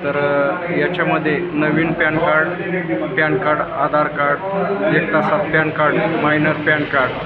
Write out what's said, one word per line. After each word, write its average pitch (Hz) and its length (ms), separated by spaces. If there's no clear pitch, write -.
तर, 143 140
अ, 143 640
याच्यामध्ये 156 600
नवीन 151 400
पॅन 156 240
कार्ड, 156 300
पॅन 156 200
कार्ड, 151 220
आधार 147 480
कार्ड, 147 320
एक - 180
तासात 151 260
पॅन 156 300
कार्ड, 151 260
मायनर 151 300
पॅन 151 300
कार्ड 131 280